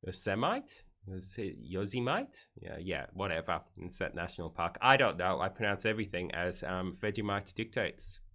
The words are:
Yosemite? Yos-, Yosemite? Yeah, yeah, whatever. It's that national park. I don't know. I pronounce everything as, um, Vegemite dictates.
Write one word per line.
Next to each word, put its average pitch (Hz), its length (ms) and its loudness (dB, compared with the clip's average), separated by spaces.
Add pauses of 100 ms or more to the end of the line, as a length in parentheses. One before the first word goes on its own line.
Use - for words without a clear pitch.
Yosemite? 123 760 0 (240)
Yos-, 95 520 -6
Yosemite? 120 800 -2 (220)
Yeah, - 180 -10
yeah, 87 340 -2
whatever. 87 480 0 (180)
It's 90 200 -10
that 90 160 -2
national 85 360 -4
park. 85 300 -2
I 131 160 10
don't 113 200 6
know. 87 240 2
I 92 80 2
pronounce 101 360 0
everything 101 480 0
as, 90 300 0
um, 92 380 -2
Vegemite 101 540 0
dictates. - 640 -2 (140)